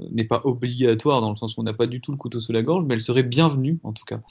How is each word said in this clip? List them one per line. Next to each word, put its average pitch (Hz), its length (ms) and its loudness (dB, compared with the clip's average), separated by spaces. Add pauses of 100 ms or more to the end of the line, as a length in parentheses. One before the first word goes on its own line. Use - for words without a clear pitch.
(120)
n'est 113 140 0
pas 117 180 0
obligatoire 123 760 2
dans 110 80 0
le 104 80 -4
sens 110 180 -8
où 117 60 -6
on - 20 -2
n'a 113 80 -2
pas 117 160 0
du 123 140 -6
tout - 100 -10
le 139 60 -6
couteau 120 240 -8
sous 113 100 -6
la 113 100 2
gorge, 165 240 2
mais 127 100 0
elle 113 60 0
serait 127 220 2
bienvenue 143 600 2
en 110 100 -8
tout - 100 -14
cas, 113 160 -8 (120)